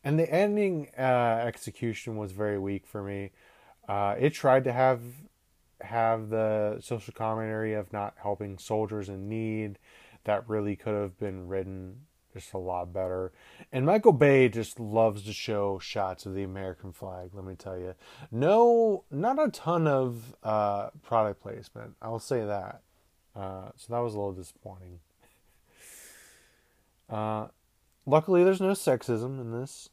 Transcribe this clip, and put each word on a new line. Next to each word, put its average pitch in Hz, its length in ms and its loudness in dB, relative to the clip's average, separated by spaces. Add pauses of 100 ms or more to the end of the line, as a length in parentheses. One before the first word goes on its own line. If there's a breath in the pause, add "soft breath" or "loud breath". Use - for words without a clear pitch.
And 147 160 2
the 160 120 2
ending, 190 640 2
uh, 127 40 -2 (420)
execution 113 720 -6
was 104 160 -6
very 104 280 0
weak 98 260 -4
for 107 160 -10
me. 98 300 -6 (560 soft breath)
Uh, 101 320 0
it 135 100 4
tried 135 360 4
to 127 60 0
have, 127 300 2 (800)
have 113 480 0
the 107 500 0
social - 320 -8
commentary 110 640 -4
of 104 180 -6
not 104 300 -6
helping 101 380 -6
soldiers 107 500 -4
in 98 180 -8
need. 110 520 -4 (460 soft breath)
That 104 220 0
really 104 280 -2
could 107 180 -6
have 101 240 -4
been 95 300 -8
written 95 540 -8 (300)
just - 220 -18
a 98 60 -6
lot 90 340 -6
better. 92 400 -4 (380 loud breath)
And 131 160 0
Michael 208 260 8
Bay 135 340 8
just 110 320 -2
loves 107 440 2
to 104 100 -8
show 101 460 -2
shots 95 480 -6
of 95 80 -8
the 98 80 -4
American 95 500 -10
flag, 92 400 -14
let 98 100 -14
me 95 120 -12
tell 92 220 -10
you. 90 180 -10 (360 loud breath)
No, 220 800 6
not 240 340 0
a 269 60 2
ton 165 380 0
of, 127 560 0
uh, 104 480 0 (100)
product 110 400 0
placement, 110 580 -14
I'll 113 200 -6
say 117 260 -2
that. 101 360 -6 (540)
Uh, 95 400 -10
so - 180 -12
that 120 60 0
was 120 140 -2
a 104 60 -6
little 101 140 -4
disappointing. 92 680 -16 (2000 loud breath)
Uh, 107 380 -4 (580)
luckily, 160 380 6
there's 190 180 4
no 190 120 2
sexism 127 680 0
in 117 100 -8
this. 123 420 -10